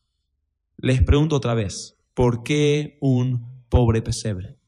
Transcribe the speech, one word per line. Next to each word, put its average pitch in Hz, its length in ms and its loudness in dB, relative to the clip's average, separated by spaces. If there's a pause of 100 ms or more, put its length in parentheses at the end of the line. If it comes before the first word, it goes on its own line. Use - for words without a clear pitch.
(760)
Les 127 260 0
pregunto 151 320 4
otra 120 180 -2
vez, - 440 -6 (160)
¿por 120 300 0
qué 147 580 -2
un 127 680 -2
pobre 113 320 2
pesebre? 107 560 -8 (100)